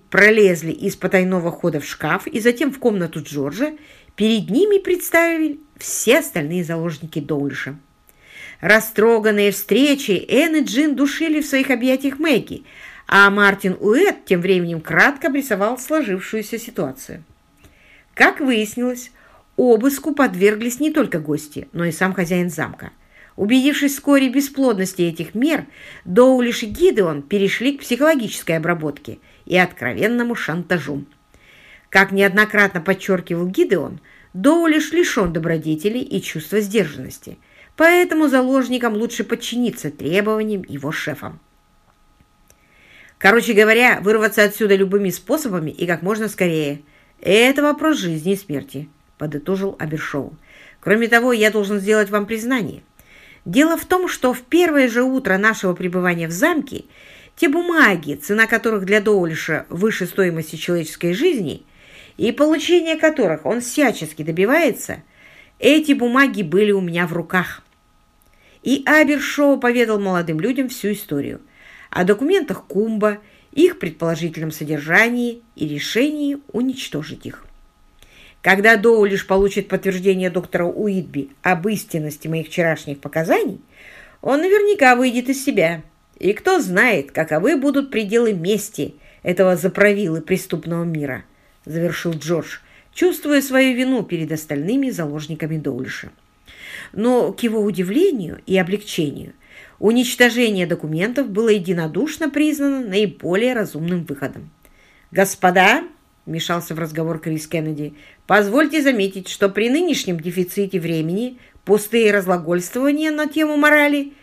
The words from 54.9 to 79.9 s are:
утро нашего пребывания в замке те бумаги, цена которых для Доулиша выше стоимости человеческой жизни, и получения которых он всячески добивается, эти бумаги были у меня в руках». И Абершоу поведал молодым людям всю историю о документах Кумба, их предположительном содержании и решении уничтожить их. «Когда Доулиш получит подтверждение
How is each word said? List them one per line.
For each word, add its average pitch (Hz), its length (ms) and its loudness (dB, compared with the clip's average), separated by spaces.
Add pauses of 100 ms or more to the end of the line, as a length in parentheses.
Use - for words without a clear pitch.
утро 262 360 0
нашего 202 360 0
пребывания 175 540 -2
в - 20 -8
замке 285 540 -2 (520)
те - 120 2
бумаги, 277 640 2
цена 214 320 0
которых 220 380 0
для 202 160 2
Доулиша 170 720 0
выше 190 360 -2
стоимости 170 500 -2
человеческой 170 580 -4
жизни, 220 500 -2 (540)
и 233 140 0
получения 320 640 2
которых 277 500 0
он 240 160 -2
всячески 233 600 -2
добивается, 202 800 0 (560)
эти 302 340 4
бумаги 240 500 2
были 196 280 2
у 196 100 0
меня 175 260 -2
в 160 60 -6
руках». 170 500 -4 (1000)
И 269 240 0
Абершоу 285 720 2
поведал 240 400 2
молодым 175 420 -2
людям 254 280 -2
всю 208 240 -4
историю 143 480 -6 (500)
о 180 140 0
документах 262 640 0
Кумба, 208 520 -2 (340)
их 359 260 2
предположительном 165 760 -4
содержании 202 880 0 (140)
и - 100 -6
решении 285 720 -2 (140)
уничтожить 202 720 -6
их. - 180 -16 (960)
«Когда 202 340 6
Доулиш 202 500 4
получит 196 420 0
подтверждение 185 640 0